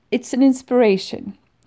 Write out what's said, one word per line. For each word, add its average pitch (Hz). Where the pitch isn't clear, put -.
it's -
an 254
inspiration. 247